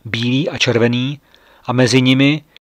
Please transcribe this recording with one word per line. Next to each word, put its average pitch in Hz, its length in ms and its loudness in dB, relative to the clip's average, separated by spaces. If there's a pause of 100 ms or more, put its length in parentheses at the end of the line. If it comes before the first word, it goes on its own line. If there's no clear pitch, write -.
bílý 120 460 -2
a 123 80 -8
červený, 123 640 -2 (440)
a - 80 -4
mezi 127 300 2
nimi 135 420 2 (220)